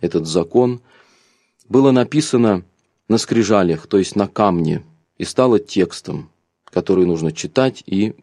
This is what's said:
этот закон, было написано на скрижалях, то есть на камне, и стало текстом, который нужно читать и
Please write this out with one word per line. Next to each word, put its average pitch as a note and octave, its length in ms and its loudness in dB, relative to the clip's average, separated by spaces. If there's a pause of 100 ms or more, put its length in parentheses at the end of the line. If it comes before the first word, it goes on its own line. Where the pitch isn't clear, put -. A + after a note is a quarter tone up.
этот E2+ 260 -2
закон, A#2+ 540 0 (880)
было C3+ 220 4
написано A#2+ 760 0 (440)
на A2+ 100 2
скрижалях, G2+ 720 0
то G#2 100 2
есть - 160 -2
на G2+ 140 -2
камне, E2+ 560 0 (340)
и G2 60 -6
стало B2 340 2
текстом, D#2 720 -4 (340)
который F#2 400 0
нужно E2 280 -2
читать C3 540 -4
и G2+ 240 -2 (120)